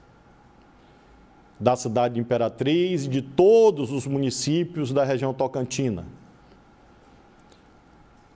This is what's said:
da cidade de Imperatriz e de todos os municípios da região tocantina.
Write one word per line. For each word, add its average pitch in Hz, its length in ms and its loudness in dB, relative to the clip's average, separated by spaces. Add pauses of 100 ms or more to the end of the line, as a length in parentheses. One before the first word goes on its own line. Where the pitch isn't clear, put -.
(1600)
da 120 160 2
cidade 120 380 0
de 117 80 -2
Imperatriz 135 800 0
e 139 60 -6
de 131 120 -2
todos 185 680 4
os 139 160 -6
municípios 139 840 -2
da 139 100 2
região 131 300 -2
tocantina. 131 720 -4 (2250)